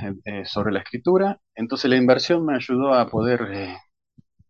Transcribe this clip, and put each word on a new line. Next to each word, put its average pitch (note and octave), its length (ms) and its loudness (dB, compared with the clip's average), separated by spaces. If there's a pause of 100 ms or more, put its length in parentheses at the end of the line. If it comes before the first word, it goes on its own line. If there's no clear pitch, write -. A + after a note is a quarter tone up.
(260)
eh, G2+ 200 -8
sobre G#2 260 -2
la G2 100 -2
escritura. F#3 580 0 (160)
Entonces A#2+ 340 -4
la C#3 80 4
inversión C3 480 4
me D3 100 0
ayudó C3 380 0
a A#2+ 160 4
poder, A#2 420 0
eh, F#2+ 260 -8 (720)